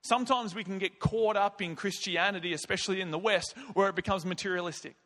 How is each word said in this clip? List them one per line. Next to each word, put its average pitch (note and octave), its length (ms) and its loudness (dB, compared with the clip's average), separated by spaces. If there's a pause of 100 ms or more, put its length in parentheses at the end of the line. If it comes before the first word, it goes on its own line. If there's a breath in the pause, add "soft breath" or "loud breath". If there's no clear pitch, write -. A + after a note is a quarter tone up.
Sometimes A#3+ 500 0
we G#3 100 -6
can F#3+ 160 -6
get F#3 200 -4
caught G#3+ 380 2
up G3+ 240 2
in E3+ 140 -4
Christianity, F3+ 800 0
especially F#3+ 480 -2
in F3 100 -4
the D#3 80 0
West, G3 360 2 (180 loud breath)
where G3 160 4
it F3 60 -2
becomes F#3 300 0
materialistic. F3+ 720 -4 (100)